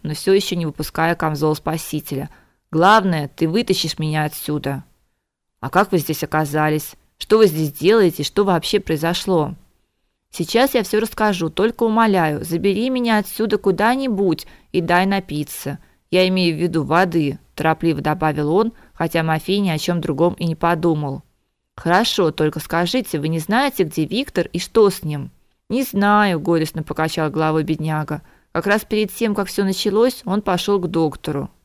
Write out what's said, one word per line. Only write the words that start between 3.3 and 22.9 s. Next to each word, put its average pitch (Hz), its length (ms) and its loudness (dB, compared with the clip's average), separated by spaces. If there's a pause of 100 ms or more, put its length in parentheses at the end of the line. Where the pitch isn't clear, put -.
вытащишь 170 500 0
меня 156 260 0
отсюда". 143 600 -6 (800)
"А 123 80 -8
как 196 220 2
вы 190 60 4
здесь 151 260 -4
оказались? 151 720 0 (220)
Что - 220 4
вы 220 80 6
здесь 156 240 -2
делаете? 180 520 2
Что 202 200 0
вообще 190 360 0
произошло?" 165 760 -2 (800)
"Сейчас 233 360 2
я 233 100 2
все 208 160 -2
расскажу, 208 500 -2
только 220 340 0
умоляю, 202 600 2
забери 185 460 -2
меня 240 300 0
отсюда 208 380 -2
куда-нибудь 202 880 0 (280)
и 175 80 0
дай 175 240 2
напиться. 156 720 -4 (320)
Я 185 160 6
имею 180 300 2
в - 20 -4
виду 165 240 0
воды", 160 560 2 (160)
торопливо 160 460 0
добавил 151 520 0
он, 220 200 2 (200)
хотя 165 300 -2
Мафей 160 360 0
ни 196 100 0
о 160 80 0
чем 170 240 -2
другом 165 320 0
и - 120 -6
не 165 100 -2
подумал. 156 680 -2 (540)
"Хорошо, 180 540 2
только 151 280 -2
скажите, 175 580 -2